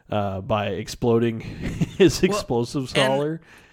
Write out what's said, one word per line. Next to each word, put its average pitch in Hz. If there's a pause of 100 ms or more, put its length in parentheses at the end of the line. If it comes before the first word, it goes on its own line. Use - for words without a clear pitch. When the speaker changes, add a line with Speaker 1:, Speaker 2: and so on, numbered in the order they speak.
(100)
Speaker 1:
uh, 101
by 104
exploding 113
<laughs> -
his 180
Speaker 2:
Well, 185
Speaker 1:
explosives 127
Speaker 2:
and 135
Speaker 1:
hauler. 151 (320)